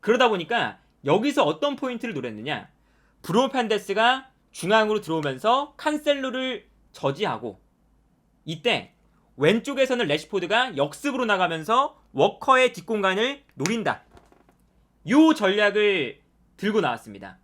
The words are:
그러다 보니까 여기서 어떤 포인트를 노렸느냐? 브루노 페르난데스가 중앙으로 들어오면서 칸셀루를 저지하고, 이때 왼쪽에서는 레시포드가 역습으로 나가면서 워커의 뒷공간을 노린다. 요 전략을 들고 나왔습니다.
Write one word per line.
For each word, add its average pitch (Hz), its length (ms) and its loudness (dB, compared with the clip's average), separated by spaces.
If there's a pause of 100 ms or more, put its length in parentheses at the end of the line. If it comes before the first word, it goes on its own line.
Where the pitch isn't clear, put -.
그러다 240 280 4
보니까 180 500 -4 (240)
여기서 214 400 2
어떤 262 320 0
포인트를 240 380 -6
노렸느냐? 120 580 -8 (500)
브루노 233 280 2
페르난데스가 226 800 -2 (220)
중앙으로 214 480 0
들어오면서 160 800 -2
칸셀루를 262 880 -4 (240)
저지하고, 139 720 -6 (840)
이때 160 520 -4 (420)
왼쪽에서는 240 680 2
레시포드가 196 680 -2
역습으로 247 480 -2
나가면서 196 800 0 (100)
워커의 247 600 4
뒷공간을 214 720 -2 (100)
노린다. 180 500 -2 (1040)
요 302 260 6
전략을 202 840 0 (380)
들고 208 240 0
나왔습니다. 101 640 -6